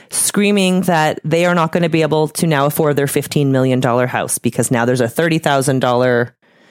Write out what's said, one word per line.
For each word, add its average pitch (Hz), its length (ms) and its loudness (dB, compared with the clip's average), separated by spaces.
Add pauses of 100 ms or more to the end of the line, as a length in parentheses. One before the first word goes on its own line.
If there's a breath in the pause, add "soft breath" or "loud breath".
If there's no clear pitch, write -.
screaming 196 720 0
that 160 420 0
they 165 220 0
are 175 100 2
not 165 160 0
gonna 170 160 0
be 160 140 0
able 156 260 0
to - 180 -4
now 143 200 2
afford 147 320 0
their 139 100 0
fifteen 139 460 -2
million 131 260 2
dollar 123 280 0
house 107 300 -4
because - 320 -4
now 117 140 0
there's 123 160 0
a 120 80 0
thirty 160 300 -2
thousand 139 420 0
dollar 123 560 0 (360 soft breath)